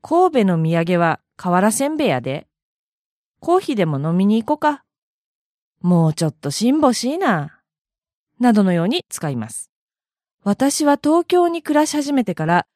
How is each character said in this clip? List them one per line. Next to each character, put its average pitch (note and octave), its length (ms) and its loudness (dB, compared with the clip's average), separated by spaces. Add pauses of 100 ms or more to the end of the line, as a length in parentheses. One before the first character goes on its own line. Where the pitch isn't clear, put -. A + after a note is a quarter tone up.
神 E4 420 2
戸 - 20 4
の E3+ 160 2
土 D#3+ 120 0
産 E3+ 260 0
は E3 200 0 (160)
瓦 F#3 360 2
せ - 180 -2
ん D#4 80 -6
べ D4 80 -2
い - 20 2
や C3 140 0
で。 C3 260 -8 (920)
コ F4 180 0
ー - 20 4
ヒ E4 140 -4
ー - 20 -2
で G3 100 0
も D3 140 -4
飲 E3 180 -2
み F#3+ 80 2
に A3 160 2
行 - 60 -10
こ D4+ 100 -2
か。 D4 280 -2 (960)
も F3 260 2
う D#3 60 0
ち - 120 -4
ょ - 40 0
っ - 20 -6
と - 180 -10
辛 B3 300 0
抱 C4 140 4
し B3+ 220 -4
い - 20 -6
な。 F#3+ 420 -4 (800)
な A#3+ 140 4
ど G#3 100 4
の F#3 80 2
よ E3+ 140 0
う - 20 -2
に D4+ 220 -4
使 - 200 -8
い C3+ 60 -6
ま A2 140 -8
す。 - 200 -16 (760)
私 C4+ 420 0
は C#4+ 120 4
東 E4 280 0
京 F4 240 2
に E4+ 120 -6
暮 D4 140 -2
ら D4+ 100 4
し D4 100 -8
始 C#4+ 180 -4
め C4 100 0
て F3+ 120 -4
か D#3 100 -4
ら F3 200 2 (100)